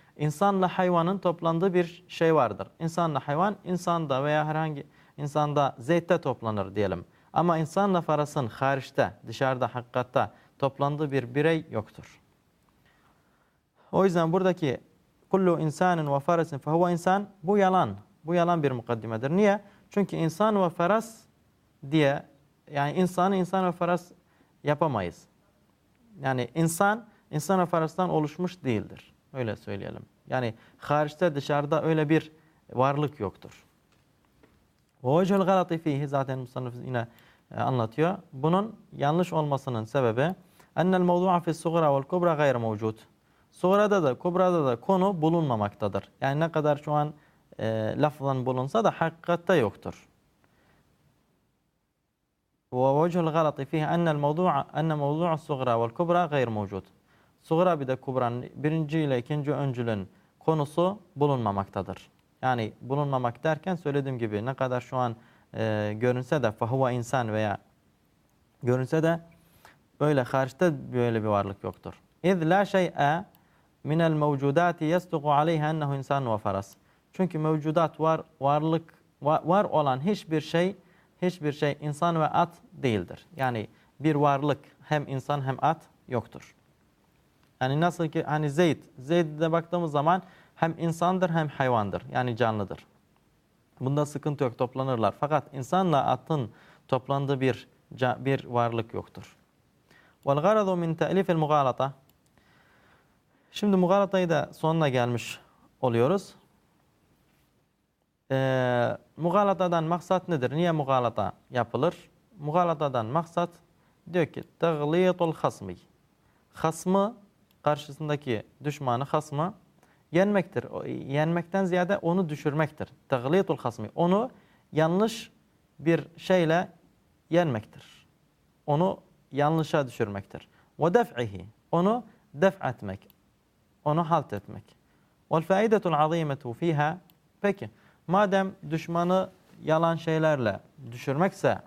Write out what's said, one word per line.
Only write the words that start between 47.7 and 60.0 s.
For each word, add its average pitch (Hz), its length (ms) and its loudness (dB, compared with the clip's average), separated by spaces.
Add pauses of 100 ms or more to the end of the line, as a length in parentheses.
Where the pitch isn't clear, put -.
lafzan 135 480 -2
bulunsa 131 380 -2
da 175 60 4
hakikatte 170 640 -2
yoktur. - 540 -2 (2750)
Ve 135 320 4
vecihul 165 280 0
galati 151 320 0
fihi 156 180 -2
ennel 160 340 0
mevdu'a, 147 580 0
enne 156 200 0
mevdu'a 151 440 -2
sugra 127 420 0
vel 117 80 0
kubra 170 380 2
gayr 139 220 0
mevcud. 101 360 -4 (580)
Sugra 165 380 2
bir 135 60 -6
de 127 100 -2
kubranın 123 580 -2
birinci 156 460 -2
ile 139 180 0
ikinci 147 340 -4
öncülün 120 560 -2 (300)